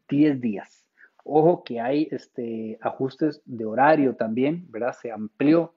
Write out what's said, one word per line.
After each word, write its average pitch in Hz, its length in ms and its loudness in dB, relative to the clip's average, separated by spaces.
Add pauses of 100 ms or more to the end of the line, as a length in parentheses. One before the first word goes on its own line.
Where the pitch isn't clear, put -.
diez 143 320 2
días. - 480 -8 (360)
Ojo 160 400 4
que 117 180 -6
hay, 143 300 0
este, 113 680 -8
ajustes 135 640 -4
de 113 200 -10
horario 131 500 4
también, 131 540 -2
¿verdad? 110 240 -6
Se - 180 -14
amplió 139 640 0